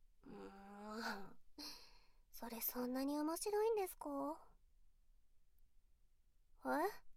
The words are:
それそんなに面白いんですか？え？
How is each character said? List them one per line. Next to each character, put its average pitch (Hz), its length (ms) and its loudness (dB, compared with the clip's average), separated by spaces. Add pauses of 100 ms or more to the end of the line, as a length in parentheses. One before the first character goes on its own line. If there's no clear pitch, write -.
(2250)
そ 233 180 -6
れ 226 120 -6
そ 247 240 0
ん 247 80 2
な 262 100 4
に 285 160 4
面 320 180 4
白 415 260 4
い 453 80 8
ん 453 40 6
で 381 120 4
す - 100 -8
か？ 302 120 -4 (2500)
え？ 262 40 0 (480)